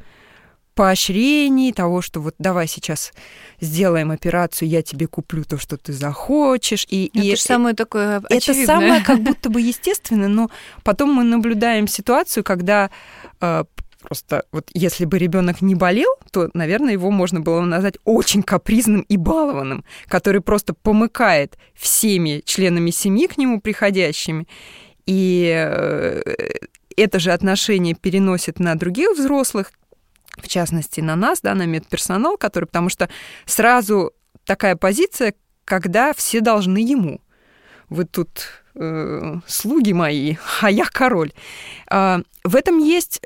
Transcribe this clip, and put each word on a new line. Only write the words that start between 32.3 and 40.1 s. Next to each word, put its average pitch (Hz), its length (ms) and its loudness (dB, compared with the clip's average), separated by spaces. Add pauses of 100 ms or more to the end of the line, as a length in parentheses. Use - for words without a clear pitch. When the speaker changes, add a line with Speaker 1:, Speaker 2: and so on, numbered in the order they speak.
Speaker 1:
который, - 280 -4
потому 175 240 -2
что - 200 -4 (360)
сразу 214 680 2 (340)
такая 190 320 0
позиция, 220 560 0 (320)
когда 202 480 0
все - 280 -2
должны 208 360 2
ему. 226 420 0 (720)
"Вы 165 160 -4
тут, - 420 -8 (280)
э, 160 720 -6
слуги 226 460 0
мои, 151 420 0 (260)